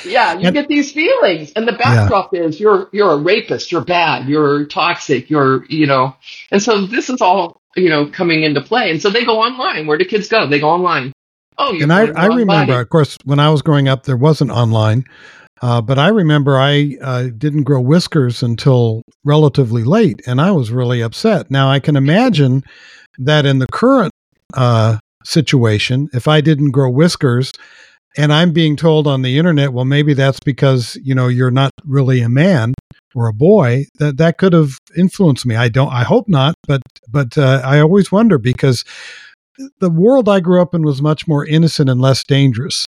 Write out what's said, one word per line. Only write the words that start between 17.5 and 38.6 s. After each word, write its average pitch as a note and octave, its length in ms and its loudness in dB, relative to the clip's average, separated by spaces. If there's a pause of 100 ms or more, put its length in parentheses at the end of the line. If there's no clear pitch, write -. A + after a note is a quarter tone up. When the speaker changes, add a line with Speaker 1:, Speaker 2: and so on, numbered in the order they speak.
Speaker 2:
grow C3 180 0
whiskers C3 640 0
until A#2 600 0 (220)
relatively C#3 600 2
late, E3 420 0
and B2+ 140 -2
I F3+ 100 2
was B2+ 220 -2
really B2 300 -2
upset. C3+ 500 -2
Now, C3+ 180 2
I C#3 80 2
can D3+ 160 0
imagine C#3+ 680 2 (540)
that C#3+ 280 0
in C3+ 140 2
the C3 80 -4
current, B3 420 2 (440)
uh, A2+ 440 2 (260)
situation, B2+ 880 0
if B2 140 -6
I D3+ 140 2
didn't D3 320 0
grow C3 180 0
whiskers C3 640 0 (640)
and D3 140 2
I'm E3 200 2
being D#3 240 0
told D#3 300 2
on C3+ 160 0
the B2+ 160 -2
internet, D3 340 2
"Well, B2 120 -2
maybe D3 300 2
that's C3+ 300 0
because, C3 580 0
you C3+ 120 -4
know, B2+ 140 0
you're B2 240 0
not C3+ 180 2 (140)
really C3 360 0
a A#2 80 -2
man C3 460 2 (400)
or A#2 140 -2
a A2 40 -2
boy," C#3 520 2 (160)
that, D3 160 -2
that E3 220 0
could F#3+ 140 2
have D3+ 200 2 (240)
influenced E3+ 500 0
me. A#2 80 0
I A#2+ 140 2
don't, C3 240 0
I B2 100 -2
hope G#3+ 260 0
not, D3 260 2 (120)
but, C3+ 160 -2 (260)
but, C3 300 -2
uh, C3+ 260 2
I C#3 140 2
always E3+ 320 2
wonder G3+ 260 4
because B2+ 480 0 (920)